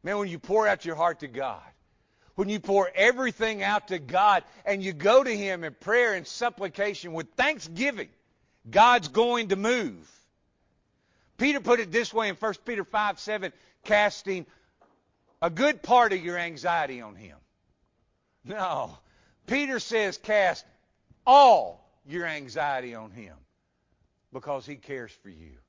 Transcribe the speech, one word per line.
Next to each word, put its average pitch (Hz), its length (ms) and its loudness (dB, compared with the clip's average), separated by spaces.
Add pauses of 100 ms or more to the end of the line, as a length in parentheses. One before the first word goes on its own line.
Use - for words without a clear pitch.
Man, 196 160 -4
when 202 100 -4
you 170 100 -10
pour 214 300 2
out 196 160 0
your 165 120 -6
heart 165 240 0
to 147 80 -12
God, 120 340 -8 (720)
when 196 120 -2
you 208 120 -4
pour 196 340 2
everything 220 680 0
out 202 260 -2
to 185 100 -6
God 185 460 2 (200)
and 196 180 -2
you 190 100 -6
go 196 300 4
to 240 140 -2
Him 190 280 -6
in 151 100 -10
prayer 226 400 0
and 175 120 -8
supplication 196 880 -6
with 160 220 -8
thanksgiving, 220 760 -4 (580)
God's 208 400 6
going 233 400 0
to 190 80 0
move. 190 540 -4 (1300)
Peter 277 240 0
put 233 200 2
it 196 100 -6
this 220 220 -2
way 220 160 -2
in 190 80 -6
First 214 280 -6
Peter 220 200 -6
five 208 340 -4
seven, 196 340 -8 (320)
casting 202 640 0 (960)
a 170 80 0
good 254 320 0
part 240 300 4
of 185 120 -4
your 175 140 -6
anxiety 160 640 -4
on 107 140 -16
him. 90 220 -20 (1080)
No. 180 540 -6 (480)
Peter 269 320 -2
says, 214 400 -4
"Cast 202 460 0 (640)
all 226 580 8 (220)
your 170 200 -6
anxiety 139 680 -6
on 110 160 -16
him 92 260 -20 (960)
because 135 340 -8
he 143 100 -14
cares 127 360 -14 (100)
for 98 60 -20
you." 80 240 -20 (160)